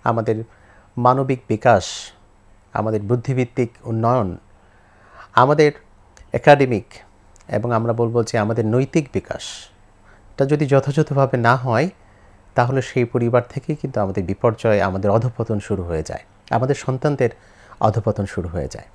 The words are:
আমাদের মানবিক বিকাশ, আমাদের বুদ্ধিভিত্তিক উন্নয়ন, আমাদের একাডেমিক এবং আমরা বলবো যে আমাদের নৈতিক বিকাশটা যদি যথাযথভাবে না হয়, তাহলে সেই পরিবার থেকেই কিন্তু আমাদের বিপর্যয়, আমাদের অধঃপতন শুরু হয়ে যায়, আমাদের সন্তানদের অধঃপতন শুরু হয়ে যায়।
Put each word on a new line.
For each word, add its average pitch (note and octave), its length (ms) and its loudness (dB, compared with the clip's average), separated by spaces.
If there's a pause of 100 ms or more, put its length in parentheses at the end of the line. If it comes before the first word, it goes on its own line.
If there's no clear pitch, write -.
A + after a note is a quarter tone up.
আমাদের A2+ 400 -2 (540)
মানবিক B2+ 500 0
বিকাশ, A2 380 2 (880)
আমাদের G#2+ 280 -2
বুদ্ধিভিত্তিক B2 680 -2 (140)
উন্নয়ন, A2+ 540 0 (960)
আমাদের D3 380 4 (640)
একাডেমিক B2+ 540 4 (600)
এবং A#2 260 -2
আমরা A#2 200 0
বলবো A#2 300 0
যে A2+ 140 -4
আমাদের A2 280 0
নৈতিক C3+ 480 0
বিকাশটা - 1300 -8
যদি D3 200 0
যথাযথভাবে C3+ 720 2
না A#2+ 180 4
হয়, B2+ 340 0 (680)
তাহলে B2+ 260 2
সেই B2 240 -2
পরিবার A#2+ 440 0
থেকেই - 260 -6
কিন্তু C3+ 240 -8
আমাদের F#2+ 240 -2
বিপর্যয়, G#2+ 580 0
আমাদের G2 300 0
অধঃপতন A2+ 480 -2
শুরু F#2+ 240 -4
হয়ে E2 200 -6
যায়, - 200 -12 (260)
আমাদের B2+ 260 0
সন্তানদের C3 540 -2 (500)
অধঃপতন G#2 460 0
শুরু F2+ 240 -8
হয়ে D#2+ 180 -6
যায়। - 280 -14